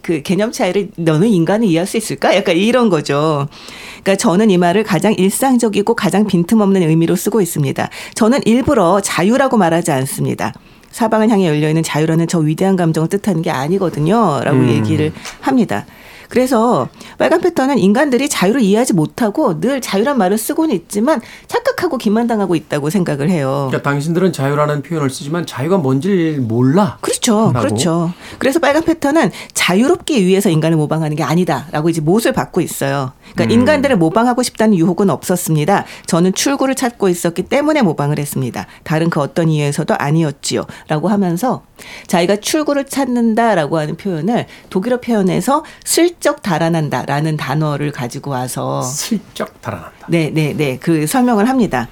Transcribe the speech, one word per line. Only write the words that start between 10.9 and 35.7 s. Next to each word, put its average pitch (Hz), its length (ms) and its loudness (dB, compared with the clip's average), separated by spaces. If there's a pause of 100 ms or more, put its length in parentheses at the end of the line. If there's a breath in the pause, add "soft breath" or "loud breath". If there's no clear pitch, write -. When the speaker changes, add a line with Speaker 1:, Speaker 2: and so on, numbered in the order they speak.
Speaker 1:
사방을 220 380 0
향해 196 180 4
열려있는 156 360 2
자유라는 160 440 0
저 170 120 0
위대한 160 360 2
감정을 160 340 0
뜻하는 202 340 -2
게 175 80 -2
아니거든요."라고 156 1040 0
Speaker 2:
음. 127 120 4
Speaker 1:
얘기를 110 420 0 (300 loud breath)
합니다. 151 440 0 (440 loud breath)
그래서 233 600 2 (280 loud breath)
빨간 311 220 2
패턴은 285 400 0
인간들이 247 480 2
자유를 226 320 0
이해하지 214 340 2
못하고 185 680 0
늘 254 180 0
자유란 240 380 -2
말을 196 200 2
쓰고는 302 380 -2
있지만 226 460 0 (260 loud breath)
착각하고 415 500 -2
기만당하고 214 580 0
있다고 147 340 -4
생각을 151 400 -2
해요. 139 400 0
Speaker 2:
그러니까 - 200 -2
당신들은 160 440 0
자유라는 147 480 0
표현을 147 280 -4
쓰지만 151 360 -6
자유가 165 320 -2
뭔지를 151 640 0
몰라. 127 580 2
Speaker 1:
그렇죠. 220 540 0
Speaker 2:
라고. - 120 0
Speaker 1:
그렇죠. 165 460 0 (280 loud breath)
그래서 269 200 0
빨간 285 240 2
패턴은 302 480 0 (220 loud breath)
자유롭기 247 720 2
위해서 190 240 2
인간을 160 260 2
모방하는 156 400 0
게 156 80 -4
아니다라고 151 640 -2
이제 165 140 0
못을 208 320 2
받고 - 260 -2
있어요. 139 540 -4 (200 loud breath)
그러니까 180 120 0
Speaker 2:
음. 226 140 0
Speaker 1:
인간들을 269 360 2
모방하고 240 480 2
싶다는 220 340 2
유혹은 175 320 2
없었습니다. 160 760 0 (220 loud breath)